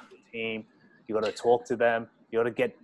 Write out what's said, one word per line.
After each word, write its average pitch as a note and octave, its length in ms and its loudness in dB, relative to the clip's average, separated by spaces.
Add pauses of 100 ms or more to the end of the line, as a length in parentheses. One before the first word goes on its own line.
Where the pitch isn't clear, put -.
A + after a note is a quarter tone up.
(100)
the - 280 -18
team. A2 280 -6 (420)
You A2+ 60 -4
gotta G#2+ 180 0
talk A#2+ 340 2
to B2 100 -2
them. A#2 320 2 (220)
You A2+ 100 0
gotta A#2+ 100 2
get, A#2 340 -2